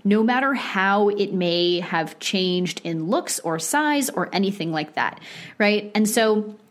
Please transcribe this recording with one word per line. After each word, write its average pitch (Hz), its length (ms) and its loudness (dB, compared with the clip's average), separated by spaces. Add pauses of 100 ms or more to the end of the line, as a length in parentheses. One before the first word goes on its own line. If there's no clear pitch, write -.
no 208 200 4
matter 262 320 2
how 202 540 2
it 202 240 -2
may 175 460 2
have 170 400 -4
changed 180 640 -2
in 165 240 -4
looks 320 340 -2
or 165 180 -4
size 294 500 0
or - 240 -2
anything 190 380 -2
like 156 240 -4
that, - 240 -2 (400)
right? 208 340 2
And 214 160 2
so 214 460 2 (160)